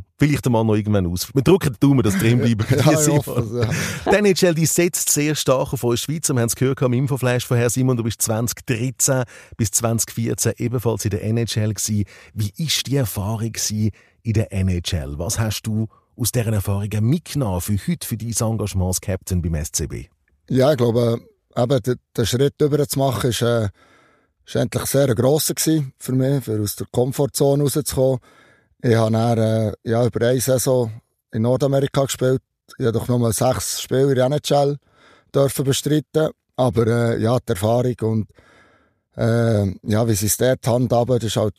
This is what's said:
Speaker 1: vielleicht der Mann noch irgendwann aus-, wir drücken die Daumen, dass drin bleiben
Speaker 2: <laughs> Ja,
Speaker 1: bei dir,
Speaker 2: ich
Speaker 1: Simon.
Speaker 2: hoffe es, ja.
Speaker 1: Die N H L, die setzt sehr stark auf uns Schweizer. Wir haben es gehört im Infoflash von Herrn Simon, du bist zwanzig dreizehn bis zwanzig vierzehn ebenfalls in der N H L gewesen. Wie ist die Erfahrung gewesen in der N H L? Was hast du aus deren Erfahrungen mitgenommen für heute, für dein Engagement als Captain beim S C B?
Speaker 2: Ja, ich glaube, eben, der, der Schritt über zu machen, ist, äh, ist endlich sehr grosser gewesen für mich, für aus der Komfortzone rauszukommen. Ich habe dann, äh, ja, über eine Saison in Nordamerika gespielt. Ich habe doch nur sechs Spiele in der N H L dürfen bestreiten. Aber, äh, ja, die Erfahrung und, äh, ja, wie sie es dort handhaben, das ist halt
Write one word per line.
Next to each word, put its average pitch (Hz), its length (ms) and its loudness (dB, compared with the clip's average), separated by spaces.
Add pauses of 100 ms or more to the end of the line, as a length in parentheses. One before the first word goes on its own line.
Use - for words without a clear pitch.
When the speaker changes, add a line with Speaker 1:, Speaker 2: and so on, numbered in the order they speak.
(180)
Speaker 1:
vielleicht 143 260 2
der 127 80 0
Mann 113 140 2
noch 110 80 2
irgendwann 104 320 0
aus-, 87 280 -4
wir 135 80 2
drücken 160 300 2
die - 80 -16
Daumen, 139 220 6
dass 101 160 2
drin 120 220 4
bleiben 113 260 2
Speaker 2:
<laughs> - 40 2
Ja, 127 60 2
Speaker 1:
bei 147 60 4
dir, 156 100 6
Speaker 2:
ich 156 60 4
Speaker 1:
Simon. 147 200 2
Speaker 2:
hoffe 127 220 -4
es, 117 640 -4
ja. - 60 2
Speaker 1:
Die 196 40 6
N 208 100 4
H 185 200 4
L, 170 80 4
die 156 120 0
setzt - 440 0
sehr 147 240 0
stark 139 380 0
auf 123 120 -4
uns 120 160 0
Schweizer. 151 340 -4
Wir 123 60 2
haben 117 80 2
es - 80 -4
gehört 131 260 0
im 127 100 2
Infoflash 123 540 0
von 127 100 0
Herrn 120 140 2
Simon, 131 260 0
du 113 80 -2
bist 113 180 -4
zwanzig 113 440 -4
dreizehn 127 560 -2 (340)
bis 117 160 -2
zwanzig 113 400 -2
vierzehn 113 440 -2
ebenfalls 117 480 -2
in 104 60 -2
der 101 140 -4
N 110 140 0
H 113 220 -2
L 107 140 0
gewesen. 104 300 -2 (300)
Wie 104 220 -4
ist - 320 -4
die 131 80 0
Erfahrung 107 560 -2
gewesen 107 380 -2 (340)
in 113 80 -2
der 110 200 0
N 95 160 0
H 87 280 -2
L? 71 220 -6
Was 85 200 -4
hast 110 240 -2
du 110 240 -2 (300)
aus 120 160 -4
deren 113 220 0
Erfahrungen 104 500 -2
mitgenommen 120 560 0
für 101 160 -2 (100)
heute, - 180 -4
für 117 120 -6
dein 113 160 -6
Engagement 104 560 -2
als 92 120 -2
Captain 95 400 -4
beim 82 140 -2
S 76 160 -4
C 78 160 -4
B? 58 200 -10 (420)
Speaker 2:
Ja, 127 240 4
ich 143 40 -2
glaube, 117 440 2 (360)
eben, 123 260 0
der, 123 120 0 (220)
der 120 80 0
Schritt 131 360 0
über 147 280 2
zu - 100 -4
machen, 135 320 0
ist, 110 120 -4
äh, 117 260 0 (760)
ist - 120 -8
endlich 123 300 -2
sehr 135 280 2
grosser 131 400 2
gewesen 156 440 0
für - 140 -6
mich, 131 320 0
für 107 160 -2
aus 104 140 -4
der - 160 -10
Komfortzone 139 720 0
rauszukommen. 131 560 0 (640)
Ich 117 140 4
habe 113 160 2
dann, 113 260 2
äh, 110 340 0 (120)
ja, 117 200 0
über 113 220 0
eine 127 140 2
Saison 127 500 2 (400)
in 113 120 -2
Nordamerika 139 600 2
gespielt. 131 380 0 (340)
Ich 131 80 -4
habe 113 140 0
doch - 80 -6
nur 120 260 0
sechs - 480 -2
Spiele 135 300 0
in 135 60 2
der 127 100 2
N 139 80 0
H 143 280 0
L 143 140 0 (560)
dürfen 139 320 0
bestreiten. 147 640 0 (260)
Aber, 120 300 2
äh, 117 360 0
ja, 117 160 2
die - 140 -4
Erfahrung 117 500 0
und, 110 260 -2 (880)
äh, 113 500 2 (220)
ja, 110 200 2
wie 113 60 2
sie 101 120 -2
es 101 100 0
dort 127 300 0
handhaben, 120 540 2
das 113 40 -4
ist 107 120 -2
halt 107 220 0